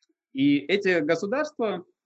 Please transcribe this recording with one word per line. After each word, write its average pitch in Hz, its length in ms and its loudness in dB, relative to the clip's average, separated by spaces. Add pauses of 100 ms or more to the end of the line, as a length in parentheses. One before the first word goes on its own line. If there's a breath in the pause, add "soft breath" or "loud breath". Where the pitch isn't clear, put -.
(340)
И 143 240 4
эти 185 420 0
государства 202 840 -2 (200)